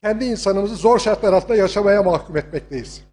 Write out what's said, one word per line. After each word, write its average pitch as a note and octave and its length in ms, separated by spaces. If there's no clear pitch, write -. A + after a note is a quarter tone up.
kendi A3 220
insanımızı G3+ 520
zor A3+ 220
şartlar G#3 340
altında F#3+ 240
yaşamaya G3+ 460
mahkum E3 340
etmekteyiz. D3 640